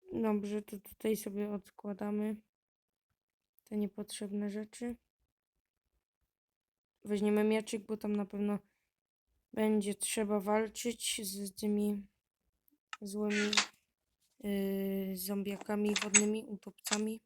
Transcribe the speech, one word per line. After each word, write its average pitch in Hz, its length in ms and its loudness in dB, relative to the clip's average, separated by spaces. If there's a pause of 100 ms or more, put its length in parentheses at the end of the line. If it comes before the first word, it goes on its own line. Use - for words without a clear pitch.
(120)
Dobrze, 208 500 2
to 208 160 -10
tutaj - 380 -2
sobie 208 340 -4
odkładamy 208 840 -4 (1300)
te 214 120 -8
niepotrzebne 208 760 -4
rzeczy. 214 460 -8 (2000)
Weźmiemy 208 400 4
mieczyk, 220 420 0
bo 214 100 -4
tam 208 200 -2
na 202 100 -2
pewno 208 320 0 (920)
będzie 214 420 2
trzeba 208 460 0
walczyć 214 840 0
z 196 300 -6
tymi 208 520 0 (960)
złymi, 208 480 2 (920)
yy, 196 760 0
zombiakami 202 760 0
wodnymi, 208 500 4
utopcami. 214 800 -4